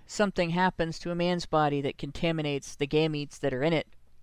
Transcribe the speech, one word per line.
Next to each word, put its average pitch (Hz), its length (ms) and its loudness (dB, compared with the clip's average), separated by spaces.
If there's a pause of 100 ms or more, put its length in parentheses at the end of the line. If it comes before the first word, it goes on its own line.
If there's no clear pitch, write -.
something 190 440 0
happens 170 500 0
to - 100 -6
a 175 60 -4
man's 175 300 0
body 147 340 2
that 139 180 -4
contaminates 151 760 -4
the 147 100 -2
gametes 151 540 0
that 139 140 0
are 127 100 -2
in 165 80 4
it 160 160 0 (340)